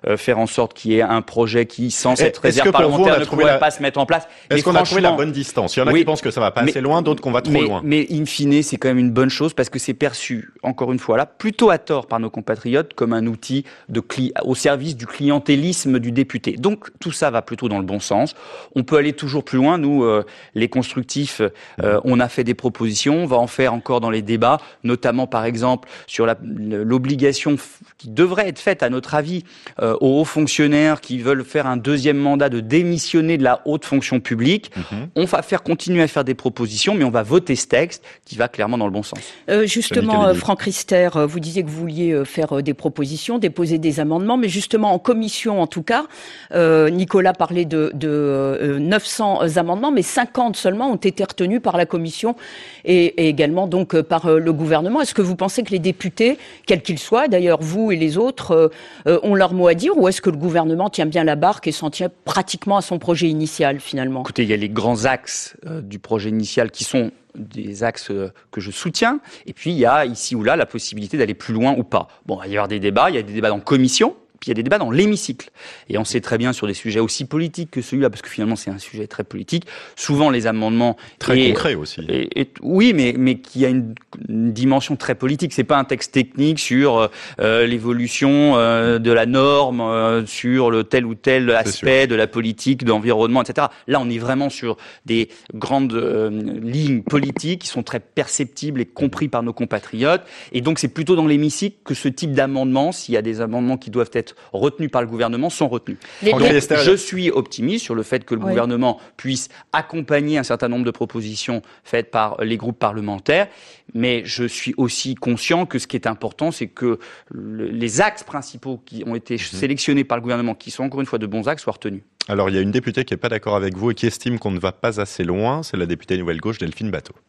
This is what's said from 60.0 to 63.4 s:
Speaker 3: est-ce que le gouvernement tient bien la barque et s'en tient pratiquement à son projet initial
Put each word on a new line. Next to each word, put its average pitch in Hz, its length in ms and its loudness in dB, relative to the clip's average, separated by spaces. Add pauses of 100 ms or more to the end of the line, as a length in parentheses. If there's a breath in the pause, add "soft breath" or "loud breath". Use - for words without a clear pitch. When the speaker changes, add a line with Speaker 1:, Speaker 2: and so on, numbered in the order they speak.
Speaker 3:
est-ce 190 140 0
que 196 80 2
le 151 80 -2
gouvernement 165 520 0
tient 175 160 -2
bien 160 180 0
la 151 120 2
barque 175 320 0
et 156 40 -2
s'en 156 180 -6
tient 180 200 -4 (160)
pratiquement 196 520 -2
à 185 40 2
son 175 180 -6
projet 165 280 0
initial 156 520 0